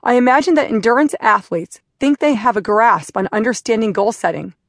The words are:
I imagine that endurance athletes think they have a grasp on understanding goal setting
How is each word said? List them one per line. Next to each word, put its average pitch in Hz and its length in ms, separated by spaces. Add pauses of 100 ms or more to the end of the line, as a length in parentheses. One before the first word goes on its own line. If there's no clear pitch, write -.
I 240 120
imagine 254 400
that 294 140
endurance 233 520
athletes 190 600 (200)
think 277 180
they 294 160
have 214 220
a 214 40
grasp 208 560
on 190 140
understanding 220 600
goal 202 180
setting 170 440 (140)